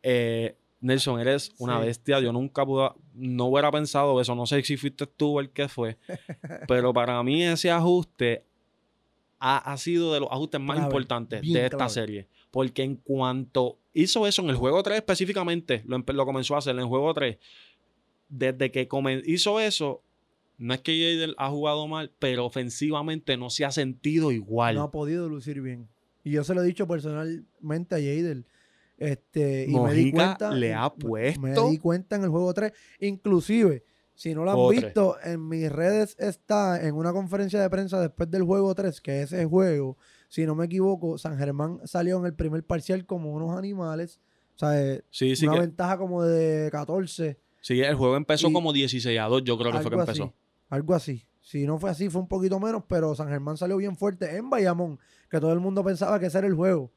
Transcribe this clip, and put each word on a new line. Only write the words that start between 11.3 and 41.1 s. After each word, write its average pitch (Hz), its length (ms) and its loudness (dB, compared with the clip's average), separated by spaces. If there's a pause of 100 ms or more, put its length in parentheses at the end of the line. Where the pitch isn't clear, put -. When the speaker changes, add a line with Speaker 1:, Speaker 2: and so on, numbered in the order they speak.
Speaker 2:
bien 160 120 0
Speaker 1:
de 127 120 4
esta 131 120 -2
Speaker 2:
clave. 127 140 -2
Speaker 1:
serie. 107 360 -6 (220)
Porque 131 320 -2
en 135 140 -2
cuanto 127 840 -2 (160)
hizo 185 320 2
eso 202 160 0
en 170 80 0
el 135 60 2
juego 131 260 2
tres 196 160 0
específicamente, 175 880 -2
lo 127 120 -4
empe-, 127 160 -4
lo 139 120 0
comenzó 135 300 -2
a 147 40 0
hacer 135 140 -2
en 127 60 -2
el 127 80 -2
juego 139 260 0
tres. 135 240 -2 (920)
Desde 131 420 -2
que 131 180 -2
comen-, 135 360 -2
hizo 180 340 2
eso, 190 420 -2 (560)
no 120 160 -4
es 131 80 -4
que 165 160 -4
Jader 165 400 0
ha 135 120 -2
jugado 147 380 -2
mal, 156 320 -8
pero 127 260 0
ofensivamente 147 920 -4
no 123 120 -10
se 147 160 -2
ha 139 60 -2
sentido 147 600 0
igual. 113 440 0
Speaker 2:
No 143 80 0
ha 147 80 -6
podido 160 380 -4
lucir 143 320 -8
bien. 123 260 -10 (360)
Y 147 80 -6
yo 147 120 2
se 147 100 -2
lo 180 80 2
he 180 40 2
dicho 175 220 0
personalmente 160 1080 -6
a 160 40 0
Jader. 143 440 -2 (540)
Este, 139 720 -2
y 135 100 2
me 117 140 4
di 131 180 6
Speaker 1:
Mojica 170 140 4 (120)
Speaker 2:
cuenta, 208 140 -2
Speaker 1:
le 120 220 2
ha 120 240 0
Speaker 2:
me, 147 60 -12
me 113 340 0
Speaker 1:
puesto 139 320 2
Speaker 2:
di 311 80 2
cuenta 175 380 -2
en 202 80 -2
el 185 60 0
juego 175 240 2
tres. 208 200 -2 (260)
Inclusive, 196 840 2 (320)
si 160 180 -8
no 156 100 -4
lo 185 80 0
han 202 60 2
Speaker 1:
Juego 127 140 8
tres. 240 140 6
Speaker 2:
visto, 196 380 2
en 165 240 -6
mis 160 240 -2
redes 196 480 2
está 196 680 0
en 151 100 0
una 165 180 -2
conferencia 196 480 -2
de 190 80 2
prensa 190 320 0
después 165 300 -2
del 185 120 2
juego 190 300 2
tres, 185 260 -2
que 139 220 -4
ese 165 240 -2
juego, 156 500 2 (320)
si - 200 -2
no 156 80 0
me 165 100 0
equivoco, 175 540 0